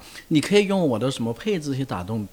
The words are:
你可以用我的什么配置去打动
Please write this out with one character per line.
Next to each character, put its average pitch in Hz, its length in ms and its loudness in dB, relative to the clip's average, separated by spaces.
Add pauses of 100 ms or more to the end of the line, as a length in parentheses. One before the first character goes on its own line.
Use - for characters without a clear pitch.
(300)
你 151 120 4
可 202 160 2
以 208 80 6
用 190 200 2
我 120 120 2
的 120 140 0
什 127 120 -4
么 117 80 0
配 196 280 -2
置 143 160 -4
去 135 100 -2
打 95 180 -4
动 107 300 -4